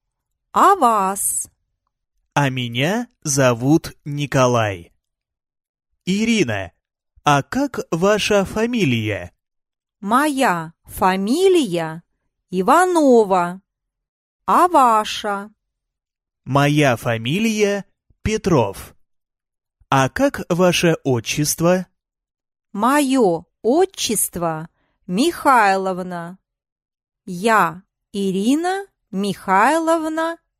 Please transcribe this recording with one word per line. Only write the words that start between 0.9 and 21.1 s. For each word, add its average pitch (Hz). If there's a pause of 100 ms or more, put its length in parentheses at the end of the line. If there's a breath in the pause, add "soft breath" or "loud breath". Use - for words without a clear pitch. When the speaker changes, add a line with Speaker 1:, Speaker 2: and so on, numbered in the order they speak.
Speaker 2:
А 143
меня 131 (140)
зовут 135
Николай. 123 (1120)
Ирина, 180 (500)
а 147
как 269 (120)
ваша 202
фамилия? 123 (680)
Speaker 1:
Моя 220 (100)
фамилия 196 (460)
Иванова. 220 (840)
А 277
ваша? 214 (960)
Speaker 2:
Моя 143
фамилия 196 (360)
Петров. 170 (1000)
А 135
как 269
ваше 175
отчество? 147 (840)